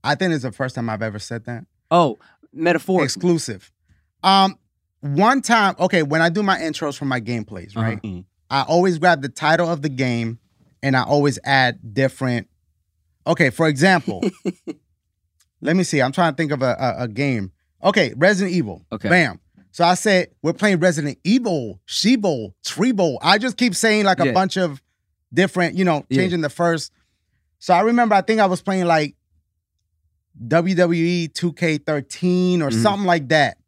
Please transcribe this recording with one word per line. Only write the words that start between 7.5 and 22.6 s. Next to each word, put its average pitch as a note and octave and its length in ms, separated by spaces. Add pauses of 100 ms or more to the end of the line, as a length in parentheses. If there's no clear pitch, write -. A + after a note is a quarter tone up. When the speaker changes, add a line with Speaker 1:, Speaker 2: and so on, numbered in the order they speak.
Speaker 2:
Uh-huh. A2+ 100
Speaker 1:
right? A2+ 160
Speaker 3:
Mm-hmm. F#2 180 (300)
Speaker 1:
I C3+ 120
always F3 360
grab E3 220
the C#3 80
title E3 400
of D#3+ 140
the D#3 80
game A#2 480 (440)
and C3+ 140
I B2+ 60
always C#3+ 420
add C3+ 360 (120)
different. B2+ 560 (760)
Okay, D3+ 240
for D#3+ 180
example, D#3 540 (220)
Speaker 2:
<laughs> - 1160
Speaker 1:
let D3 140
me F#3+ 60
see. D#3+ 200
I'm C3 100
trying E3+ 200
to C3 40
think D3+ 160
of C3+ 100
a, B2 140 (220)
a, B2 60
a A#2+ 40
game. A2 420 (320)
Okay, E3+ 340
Resident F#3 380
Evil. G#2 380
Speaker 2:
Okay. G#2+ 160
Speaker 1:
Bam. D#3 320 (320)
So - 100
I F3 120
said, F#3 340 (140)
"We're D#3+ 100
playing G3 280
Resident D3 440
Evil, F3 640
Shibo, F#3 640 (120)